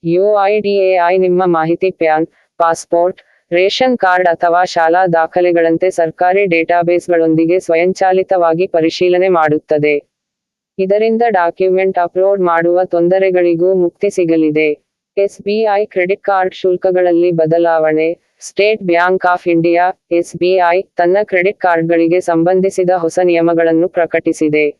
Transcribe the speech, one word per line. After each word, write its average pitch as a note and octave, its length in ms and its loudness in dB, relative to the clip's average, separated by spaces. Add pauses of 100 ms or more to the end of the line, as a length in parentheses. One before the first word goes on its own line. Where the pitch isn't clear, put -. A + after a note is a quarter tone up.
ಯು G3 400 0
ಐ G#3 160 0
ಡಿ G3+ 160 -2
ಎ F#3+ 220 2 (100)
ಐ F#3 100 0
ನಿಮ್ಮ F#3 280 0
ಮಾಹಿತಿ E3+ 460 0
ಪ್ಯಾನ್, D#3+ 360 0 (300)
ಪಾಸ್‌ಪೋರ್ಟ್, E3+ 640 -2 (320)
ರೇಷನ್ G#3 440 0
ಕಾರ್ಡ್ F#3 300 0
ಅಥವಾ E3+ 360 0
ಶಾಲಾ F3 440 0
ದಾಖಲೆಗಳಂತೆ E3 840 0
ಸರ್ಕಾರಿ F3+ 560 0
ಡೇಟಾಬೇಸ್‌ಗಳೊಂದಿಗೆ E3+ 1120 0
ಸ್ವಯಂಚಾಲಿತವಾಗಿ F#3 1080 0
ಪರಿಶೀಲನೆ F3+ 640 0
ಮಾಡುತ್ತದೆ. D3+ 840 -2 (640)
ಇದರಿಂದ G#3+ 480 0
ಡಾಕ್ಯುಮೆಂಟ್ F#3 720 0
ಅಪ್ಲೋಡ್ F#3+ 420 0
ಮಾಡುವ F3 440 0
ತೊಂದರೆಗಳಿಗೂ F3+ 880 0
ಮುಕ್ತಿ F3+ 360 -2
ಸಿಗಲಿದೆ. D#3 680 0 (400)
ಎಸ್ G3 240 -4
ಬಿ G#3+ 320 -2
ಐ G#3 120 0
ಕ್ರೆಡಿಟ್ F#3+ 360 -4
ಕಾರ್ಡ್ F#3 320 -2
ಶುಲ್ಕಗಳಲ್ಲಿ F3+ 800 0
ಬದಲಾವಣೆ. E3 840 0 (220)
ಸ್ಟೇಟ್ G#3 440 -2
ಬ್ಯಾಂಕ್ F3+ 420 0
ಆಫ್ F3+ 220 -2
ಇಂಡಿಯಾ, E3+ 440 2 (200)
ಎಸ್ E3+ 240 -4
ಬಿ F3 200 0
ಐ, F3+ 260 2
ತನ್ನ F3 420 0
ಕ್ರೆಡಿಟ್ F#3+ 360 -2
ಕಾರ್ಡ್‌ಗಳಿಗೆ E3+ 600 0
ಸಂಬಂಧಿಸಿದ F3+ 800 0
ಹೊಸ E3+ 260 -2
ನಿಯಮಗಳನ್ನು E3 640 2
ಪ್ರಕಟಿಸಿದೆ. D#3+ 920 -2